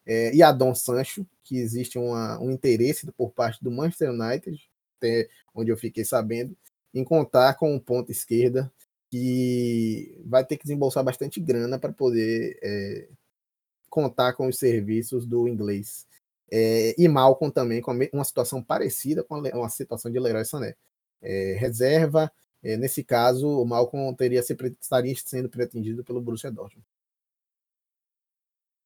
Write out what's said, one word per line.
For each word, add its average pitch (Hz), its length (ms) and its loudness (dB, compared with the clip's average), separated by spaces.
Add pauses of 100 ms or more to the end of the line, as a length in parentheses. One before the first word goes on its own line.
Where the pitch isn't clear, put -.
é, 113 260 0
Jadon 135 440 8
Sancho, 135 500 -4 (180)
que 131 140 -6
existe 120 400 -4
uma, 117 420 -4
um 123 120 -4
interesse 131 640 2
por 113 180 -4
parte 117 320 -2
do 127 80 -2
Manchester 147 400 -2
United, 127 580 -4 (280)
até 117 300 0 (280)
onde 113 160 0
eu 110 60 0
fiquei 113 280 -6
sabendo, 117 500 -2 (380)
em 131 100 -4
contar 135 520 4
com 151 180 0
um 135 60 -2
ponta 120 320 -2
esquerda 127 600 0 (380)
que 123 1120 -2
vai 127 220 2
ter 147 120 -4
que - 60 -18
desembolsar 139 400 0
bastante 139 360 -4
grana 123 400 -2
pra - 120 -6
poder, 113 680 0
é, 101 460 -8 (840)
contar 127 440 0
com 131 140 -4
os 127 120 -4
serviços 117 680 0
do 120 220 0
inglês. 104 580 -6 (460)
É, 113 460 2
e 175 100 8
Malcolm 135 440 6
também, 120 300 0
com 131 100 -6
a - 20 -2
me-, 127 200 -2
uma 139 100 -2
situação 127 380 -4
parecida - 640 -4
com 151 120 -10
a 147 60 -8
le-, 139 120 -6
uma 117 160 -4
situação 120 420 -8
de 123 80 -2
Leroy 113 260 -2
Sané. 120 300 -8 (460)
É, 98 360 -4
reserva, 147 720 2 (320)
é, 110 140 -4
nesse 127 260 -4
caso, 127 440 2
o 135 180 0
Malcolm 123 500 0
teria 123 280 2
se - 100 -4
pre-, 127 260 -6
estaria 127 360 0
sendo 127 340 -8
pretendido 117 540 -6
pelo 123 180 -6
Borussia 120 300 -8
Dortmund. 104 340 -16 (2000)